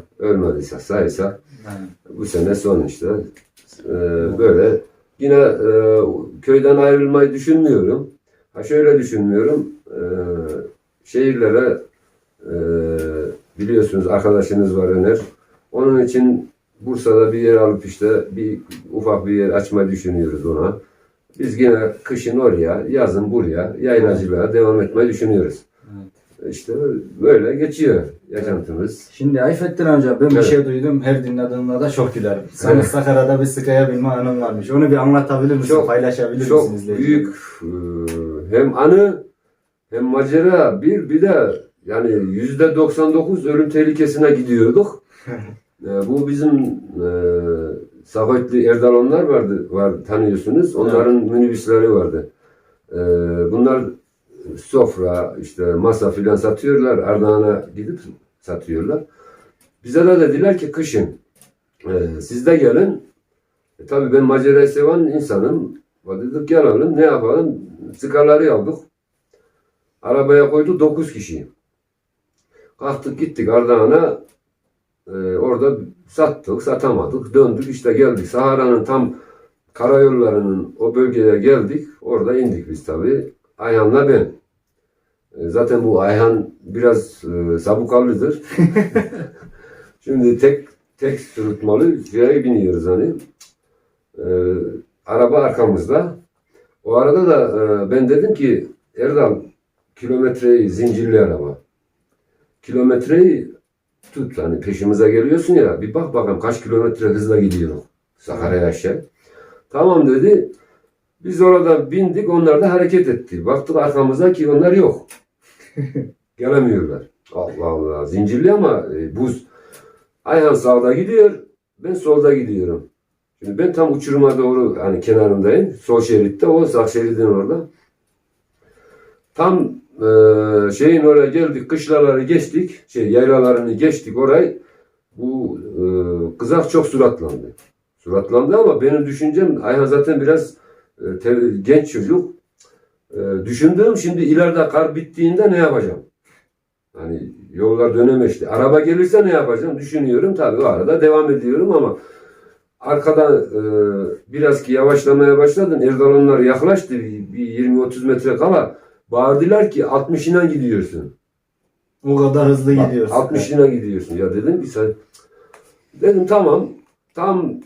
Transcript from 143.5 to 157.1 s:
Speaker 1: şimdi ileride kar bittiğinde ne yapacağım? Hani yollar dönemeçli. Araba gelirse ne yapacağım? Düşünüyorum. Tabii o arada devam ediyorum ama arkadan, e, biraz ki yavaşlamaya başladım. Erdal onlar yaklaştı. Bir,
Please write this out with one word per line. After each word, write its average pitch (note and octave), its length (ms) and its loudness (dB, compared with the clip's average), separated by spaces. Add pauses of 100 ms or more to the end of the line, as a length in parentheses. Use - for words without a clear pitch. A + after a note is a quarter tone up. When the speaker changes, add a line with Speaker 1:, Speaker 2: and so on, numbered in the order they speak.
Speaker 1:
şimdi E3+ 260 -4
ileride E3 460 2
kar D3+ 260 0
bittiğinde E3+ 560 0
ne F3 60 2
yapacağım? B2+ 420 0 (960)
Hani E2 360 -12 (200)
yollar A2+ 420 0
dönemeçli. B2 520 2
Araba C3+ 320 2
gelirse F3+ 460 2
ne F3+ 60 0
yapacağım? C#3+ 460 -2
Düşünüyorum. C#3+ 580 -2
Tabii C#3 260 -2
o C#3 40 0
arada - 360 0
devam D3+ 300 4
ediyorum C3+ 400 0
ama C#3+ 260 0 (840)
arkadan, D3 640 2
e, G#2+ 180 -6 (640)
biraz C#3+ 360 0
ki B2+ 100 -4
yavaşlamaya C#3 640 4
başladım. D3 440 2
Erdal C3 240 2 (100)
onlar C#3 240 6
yaklaştı. C#3 540 2
Bir, G#2+ 400 -10